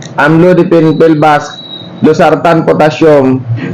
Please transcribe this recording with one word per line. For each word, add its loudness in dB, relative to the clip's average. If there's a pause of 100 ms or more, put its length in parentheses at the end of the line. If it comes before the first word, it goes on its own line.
(180)
Amlodipine 2
Pilbas, 0 (400)
Losartan 2
Potassium, 0 (280)